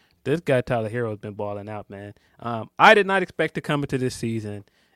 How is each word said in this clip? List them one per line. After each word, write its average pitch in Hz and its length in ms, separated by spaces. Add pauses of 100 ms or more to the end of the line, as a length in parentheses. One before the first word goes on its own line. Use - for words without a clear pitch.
(240)
this 151 160
guy 131 200
Tyler 113 300
Herro 117 200
has 104 80
been 104 160
balling 101 340
out, 104 200
man. 101 240 (280)
Um, 113 280 (100)
I 196 160
did 202 120
not 196 160
expect 160 320
to 151 80
come 147 200
into 139 140
this 127 180
season, 107 500 (320)